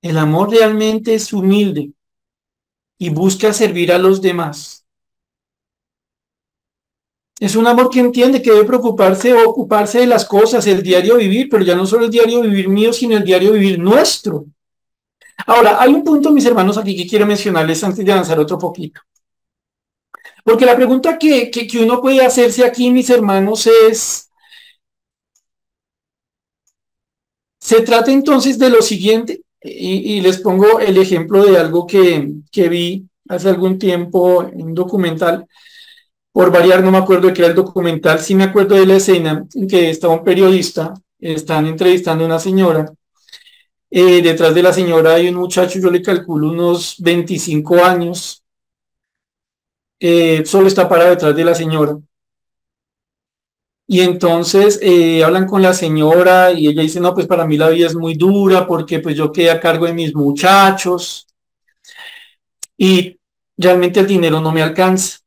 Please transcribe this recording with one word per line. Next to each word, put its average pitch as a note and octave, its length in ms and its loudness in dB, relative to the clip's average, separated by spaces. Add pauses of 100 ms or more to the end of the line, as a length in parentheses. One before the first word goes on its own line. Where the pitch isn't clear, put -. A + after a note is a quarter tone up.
El D#3+ 180 -6
amor D#3+ 320 0
realmente A3 640 0
es G#3+ 180 -6
humilde F#3+ 600 -2 (1040)
y E3+ 120 -6
busca F#3+ 420 -2
servir F3 400 -2
a F3 60 2
los F#3+ 220 2
demás. F3 640 -6 (2500)
Es G3+ 160 -2
un A3+ 100 2
amor B3 240 2
que B3+ 100 0
entiende B3 400 2
que A#3 120 2
debe G#3+ 120 6
preocuparse G#3 680 0
o A3+ 160 6
ocuparse G#3+ 520 -2
de B3 60 4
las A#3 180 0
cosas, A3 420 0
el F#3+ 160 0
diario F#3 340 2
vivir, A3+ 340 0
pero G3+ 140 0
ya F3 100 0
no F#3 120 -2
solo A#3 180 0
el A#3 60 -2
diario A#3 320 0
vivir G3 260 -2
mío, G#3 240 0
sino A#3 240 -2
el G3+ 80 -2
diario F#3 280 2
vivir G3 260 0
nuestro. F3+ 640 -2 (1040)
Ahora, - 340 2
hay C4+ 120 4
un D4+ 120 0
punto, D4+ 260 0
mis D4 140 2
hermanos, G3+ 340 0
aquí G3 180 -6
que F3 120 -10
quiero G#3 180 0
mencionarles F3 560 -4
antes F#3+ 220 -6
de G3 80 0
avanzar D#3+ 260 -2
otro D3+ 200 -4
poquito. D#3+ 420 -12 (1400)
Porque A3+ 220 4
la A#3+ 100 4
pregunta C4 420 0
que, C4+ 320 0
que, A#3 160 -8
que A3+ 160 -4
uno B3 200 0
puede C4 200 2
hacerse B3 420 2
aquí, B3 260 0
mis B3 180 0
hermanos, G#3 580 0
es, A3 640 2 (3250)
se A3+ 220 0
trata A3+ 320 0
entonces C4+ 460 0
de B3+ 100 4
lo A3+ 140 4
siguiente, A3 580 -4 (200)
y, F#3+ 580 -6
y - 20 -4
les F#3 180 0
pongo G#3 400 2
el G3 200 0
ejemplo F#3+ 440 0
de G3 160 6
algo E3 280 -2
que, F3 440 0 (220)
que F3+ 160 0
vi F3 400 -6 (200)
hace F3+ 200 -4
algún F#3 300 -2
tiempo F3+ 680 0
en - 180 -16
un D#3+ 120 -10
documental, F3 720 -4 (840)
por F3+ 200 2
variar, F3+ 320 4
no F#3 80 2
me F#3+ 80 4
acuerdo F#3 300 2
de F3 40 2
qué F3+ 100 -2
era E3+ 80 4
el E3 60 -2
documental, E3+ 640 -2
sí G3 140 -4
me F#3+ 100 4
acuerdo G3 300 0
de F#3+ 100 4
la F#3+ 120 4
escena E3+ 580 0
en G3+ 120 -6
que F3+ 220 0
estaba E3 260 -2
un E3 100 -8
periodista, F#3 680 0 (260)
están D#3 480 -6
entrevistando E3 580 0
a - 20 -2
una E3 120 -2
señora, E3 540 0 (960)
eh, F3+ 300 4
detrás E3 340 2
de F3 80 2
la F3+ 100 4
señora E3 420 2
hay F3 140 2
un F3+ 80 -4
muchacho, F3+ 420 -4
yo F#3 120 0
le F3 120 -2
calculo F3 480 -4
unos E3+ 480 -4
veinticinco E3+ 840 -2
años, F3 600 -2 (1600)
eh, E3 440 2
solo G3 220 2
está F#3+ 220 0
parado F3 220 2
detrás D#3 240 0
de E3 100 -2
la E3+ 100 2
señora. D#3 420 -4 (1900)
Y F3+ 140 0
entonces, F3+ 840 0
eh, E3 400 2
hablan F#3 240 0
con G3 160 -2
la F3+ 120 2
señora F3+ 800 2
y D3+ 160 0
ella D3+ 140 -2
dice, D#3 180 -4
"No, F3+ 140 -2
pues F#3 120 -4
para E3+ 200 -2
mí D3+ 120 -2
la D#3+ 100 2
vida E3+ 180 2
es E3 80 -4
muy E3 200 -6
dura F#3 520 2
porque E3 320 -6
pues D#3+ 180 -6
yo D3+ 140 -2
quedé E3+ 200 0
a E3 100 -2
cargo E3 260 -2
de E3+ 60 -4
mis E3 220 -6
muchachos F3+ 1120 0 (1500)
y F#3 420 0 (380)
realmente F3+ 440 2
el F#3+ 60 2
dinero E3+ 340 0
no D#3+ 120 -4
me D#3+ 100 -2
alcanza. F#3 640 -2